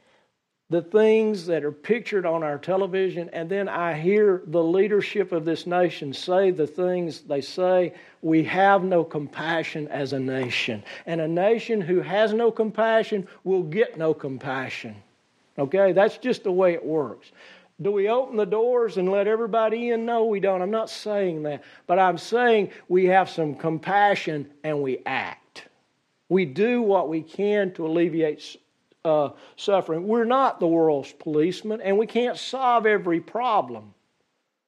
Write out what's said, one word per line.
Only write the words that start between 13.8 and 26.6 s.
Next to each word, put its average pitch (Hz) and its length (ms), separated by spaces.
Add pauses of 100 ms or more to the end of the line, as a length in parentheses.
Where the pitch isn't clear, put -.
no 160 160
compassion. 131 800 (640)
Okay? 185 320
That's 196 260
just - 260
the 196 80
way 180 220
it 160 100
works. 131 480 (500)
Do 196 100
we 202 160
open 254 300
the 208 80
doors 226 520
and 185 140
let 202 160
everybody 226 640
in? 226 160
No, 233 200
we 208 140
don't. 185 220
I'm 190 100
not 220 180
saying 185 540
that. 147 200 (220)
But 180 140
I'm 180 180
saying 226 540 (160)
we 185 200
have 185 220
some 151 260
compassion 165 960 (140)
and 151 180
we 131 240
act. - 600 (640)
We 185 160
do 214 360